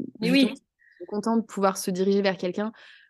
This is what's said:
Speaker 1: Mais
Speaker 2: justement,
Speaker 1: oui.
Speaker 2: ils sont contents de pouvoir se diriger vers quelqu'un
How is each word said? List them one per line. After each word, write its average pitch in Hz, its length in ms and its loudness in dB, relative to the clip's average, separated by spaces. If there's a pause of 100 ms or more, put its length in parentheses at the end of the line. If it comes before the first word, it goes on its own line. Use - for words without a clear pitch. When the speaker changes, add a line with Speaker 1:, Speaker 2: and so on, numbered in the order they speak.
(200)
Speaker 1:
Mais 214 100 0
Speaker 2:
justement, 269 220 4
Speaker 1:
oui. - 100 -18 (380)
Speaker 2:
ils - 40 -16
sont - 40 -14
contents 214 300 -2
de 220 40 2
pouvoir 190 360 0
se - 120 -4
diriger 196 320 2
vers 190 160 0
quelqu'un 202 340 -4 (380)